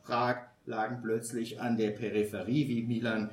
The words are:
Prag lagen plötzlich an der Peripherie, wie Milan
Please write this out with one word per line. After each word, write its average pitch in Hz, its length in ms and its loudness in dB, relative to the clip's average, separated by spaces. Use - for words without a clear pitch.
Prag 123 320 2
lagen 117 360 -2
plötzlich 113 580 -2
an 120 160 2
der 107 140 4
Peripherie, 107 800 0
wie 113 140 0
Milan 113 500 0